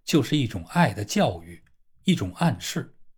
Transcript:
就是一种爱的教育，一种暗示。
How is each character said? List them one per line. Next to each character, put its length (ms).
就 180
是 160
一 100
种 200
爱 260
的 100
教 380
育， 220
一 100
种 220
暗 260
示。 340